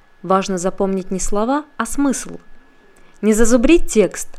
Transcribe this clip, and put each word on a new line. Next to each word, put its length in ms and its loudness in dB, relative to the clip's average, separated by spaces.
Важно 340 0
запомнить 520 -4
не 120 -6
слова, 420 -2
а 80 -4
смысл. 560 -4
Не 100 2
зазубрить 560 4
текст – 400 0